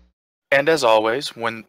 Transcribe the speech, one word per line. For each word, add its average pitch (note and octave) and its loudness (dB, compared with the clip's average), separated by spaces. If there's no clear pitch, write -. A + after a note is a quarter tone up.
And C#3+ 0
as D3+ 0
always, A2+ 2
when, A2+ -8